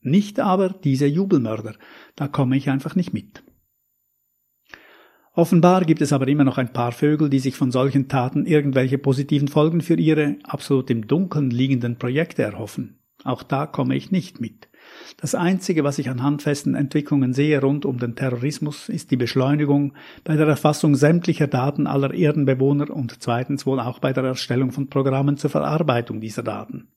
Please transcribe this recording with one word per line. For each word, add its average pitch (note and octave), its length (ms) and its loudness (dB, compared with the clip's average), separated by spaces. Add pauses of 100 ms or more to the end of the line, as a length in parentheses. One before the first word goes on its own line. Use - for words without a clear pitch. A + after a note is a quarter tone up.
Nicht F3+ 360 0
aber F#3 300 2
diese C#3+ 380 0
Jubelmörder, C3 680 0 (380)
da C#3+ 140 -4
komme C3+ 300 2
ich C#3 100 -2
einfach C#3 260 -4
nicht F3+ 200 -2
mit. - 280 -12 (1900)
Offenbar F3 480 4
gibt D#3 160 2
es C#3+ 140 2
aber C3+ 140 0
immer C#3+ 160 4
noch C3 120 2
ein B2+ 160 -2
paar A#2+ 200 -2
Vögel, D3+ 360 2
die C3+ 120 2
sich C3 160 -4
von C3 140 0
solchen C3+ 380 2
Taten B2+ 380 0
irgendwelche C#3 500 2
positiven C#3 520 0
Folgen D#3 340 2
für E3 140 2
ihre D#3 480 2
absolut - 440 -2
im A2+ 180 -2
Dunkeln D3+ 440 0
liegenden A#2+ 480 0
Projekte C3+ 440 -2
erhoffen. G#2+ 580 -8 (220)
Auch B2+ 200 -4
da C#3+ 240 -4
komme C3 300 -2
ich - 140 -6
nicht - 300 -4
mit. - 300 -12 (480)
Das - 160 -4
Einzige, F3 500 0
was C#3 140 -2
ich D#3+ 100 -4
an B2+ 140 -4
handfesten C#3+ 520 0
Entwicklungen C#3 600 0
sehe C#3+ 260 2
rund C3+ 240 0
um C3 140 -2
den A#2 180 -6
Terrorismus, C3+ 720 -4
ist - 220 -8
die C3 80 2
Beschleunigung C#3+ 760 2 (320)
bei D#3 120 0
der D3+ 100 4
Erfassung D3+ 480 4
sämtlicher D#3 540 2
Daten C#3 380 0
aller C#3 280 0
Erdenbewohner C#3+ 760 2
und C3 340 -8
zweitens B2+ 440 -2
wohl C3+ 120 0
auch A#2+ 200 -6
bei C3 160 0
der C3 100 -2
Erstellung C3 480 -2
von C#3 160 -6
Programmen C#3 480 0
zur C#3+ 140 -2
Verarbeitung C3+ 720 -2
dieser A2 220 -8
Daten. G#2 520 -10